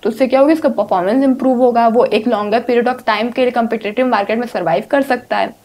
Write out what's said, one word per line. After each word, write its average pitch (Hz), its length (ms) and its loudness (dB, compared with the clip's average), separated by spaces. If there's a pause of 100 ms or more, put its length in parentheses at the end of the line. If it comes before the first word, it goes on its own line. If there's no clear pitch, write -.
तो 202 60 -2
उससे 240 180 0
क्या 262 140 2
होगा, 285 120 4
इसका 311 160 0
performance 208 560 0
improve 262 380 0
होगा, 233 260 2
वो 226 160 2
एक 214 240 0
longer 208 380 0
period 240 280 2
of 247 100 -14
time 226 300 -2
के 262 80 0
लिए 247 80 2
कॉम्पिटिटिव 226 560 -2
market 214 320 0
में 240 80 -4
survive 185 440 -2
कर 277 120 2
सकता 247 340 -4
है। - 180 -2 (100)